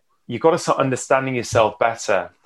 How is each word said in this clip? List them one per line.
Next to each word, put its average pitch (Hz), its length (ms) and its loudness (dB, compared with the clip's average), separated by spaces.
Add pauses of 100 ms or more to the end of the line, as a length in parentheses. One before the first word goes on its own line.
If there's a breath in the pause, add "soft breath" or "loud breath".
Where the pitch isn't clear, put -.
(280)
you've 117 140 -8
got 160 100 4
to 165 80 0
start - 180 -2
understanding 131 560 0
yourself 113 460 0
better. 107 500 0 (160)